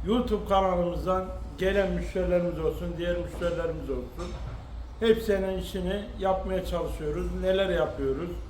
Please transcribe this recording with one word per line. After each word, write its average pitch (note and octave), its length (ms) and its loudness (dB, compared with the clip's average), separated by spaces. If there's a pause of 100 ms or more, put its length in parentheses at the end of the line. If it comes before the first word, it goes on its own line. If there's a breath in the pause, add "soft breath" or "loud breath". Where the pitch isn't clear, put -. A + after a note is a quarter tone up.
YouTube A3 420 2
kanalımızdan F#3 760 2 (320)
gelen F#3+ 340 4
müşterilerimiz F3 680 0
olsun, D#3+ 380 0
diğer F3 200 0
müşterilerimiz E3+ 720 -2
olsun, D3 440 -6 (640)
hepsinin G3 580 4
işini F#3 460 -2 (160)
yapmaya F#3+ 460 0
çalışıyoruz. E3 640 -2 (140)
Neler F#3+ 280 2
yapıyoruz? D3 600 0 (200)